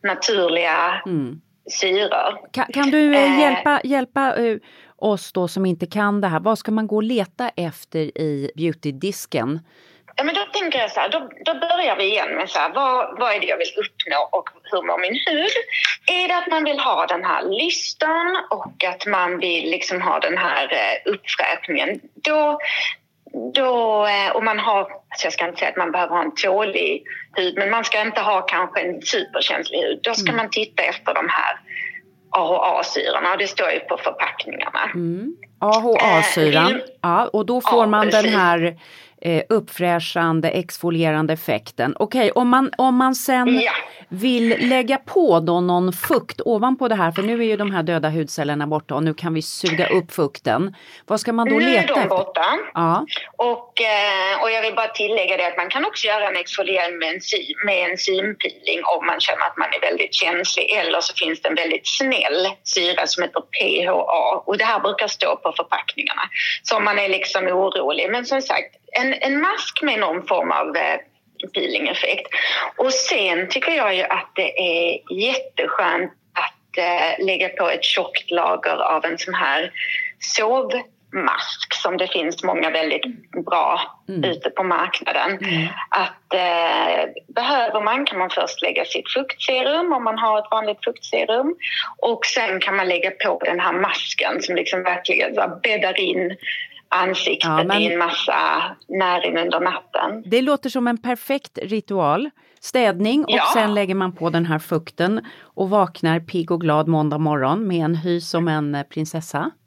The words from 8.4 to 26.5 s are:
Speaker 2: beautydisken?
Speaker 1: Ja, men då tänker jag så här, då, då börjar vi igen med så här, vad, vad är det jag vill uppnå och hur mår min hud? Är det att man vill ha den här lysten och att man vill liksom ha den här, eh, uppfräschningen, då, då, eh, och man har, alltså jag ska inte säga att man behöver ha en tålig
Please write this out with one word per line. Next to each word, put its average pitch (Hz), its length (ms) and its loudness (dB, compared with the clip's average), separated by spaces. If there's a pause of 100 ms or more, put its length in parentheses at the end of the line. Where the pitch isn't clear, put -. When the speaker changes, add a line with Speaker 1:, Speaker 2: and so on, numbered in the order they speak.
Speaker 2:
beautydisken? 151 1040 -4 (560)
Speaker 1:
Ja, 277 80 -2
men 330 120 -2
då 403 60 0 (120)
tänker 339 260 -2
jag 214 120 -2
så 208 80 -4
här, 185 100 0
då, 320 100 -2 (260)
då 320 140 0
börjar 339 380 2
vi 196 60 0
igen 202 320 0
med 156 140 -4
så 165 100 -2
här, 160 140 0
vad, 254 460 0
vad 226 160 2
är 196 40 -4
det 180 60 -2
jag - 120 0
vill - 200 -4
uppnå 160 540 -2
och - 180 -2 (220)
hur 185 160 0
mår 175 100 0
min 185 160 -2 (120)
hud? 339 240 0 (580)
Är 359 200 2
det 359 100 2
att 349 100 -2
man 320 160 2
vill 285 160 0
ha 254 260 2
den 180 200 -2
här 165 180 0
lysten 330 920 0 (120)
och - 340 -4
att 185 220 -4
man 180 340 0
vill 170 320 -2
liksom 180 300 -4
ha 160 180 0
den 160 180 0
här, - 260 0 (100)
eh, - 400 -2
uppfräschningen, - 840 -2 (160)
då, 302 440 2 (920)
då, 233 540 2
eh, 202 280 0
och 214 80 0
man 214 160 0
har, 208 200 2
alltså - 460 -6
jag 160 80 -2
ska 170 140 -2
inte 175 120 -8
säga 185 120 0
att - 60 -6
man 175 140 0
behöver 170 240 0
ha 165 80 2
en 156 120 -4
tålig 185 680 0 (320)